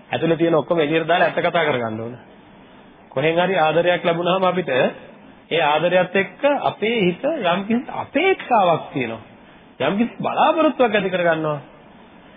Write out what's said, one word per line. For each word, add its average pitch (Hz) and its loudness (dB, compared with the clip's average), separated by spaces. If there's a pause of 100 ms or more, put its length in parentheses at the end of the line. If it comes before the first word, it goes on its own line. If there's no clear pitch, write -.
ඇතුලේ 165 0
තියෙන 165 2
ඔක්කොම 160 0
එළියට 156 0
දාලා 175 2
ඇත්ත 160 -2
කතා 170 0
කරගන්න 117 -2
ඕන. 120 -10 (920)
කොහෙන් 160 0
හරි 180 2
ආදරයක් 170 2
ලැබුණාම 175 0
අපිට 175 0 (760)
ඒ 160 0
ආදරයත් 175 2
එක්ක - -2 (180)
අපේ 214 -2
හිත 180 0
යම් 202 0
කිසි 233 -2 (100)
අපේක්ෂාවක් 240 0
තියෙනවා. 113 -6 (580)
යම් 143 0
කිසි 233 0
බලාපොරොත්තුවක් 247 2
ඇති 196 0
කරගන්නවා. 160 0 (760)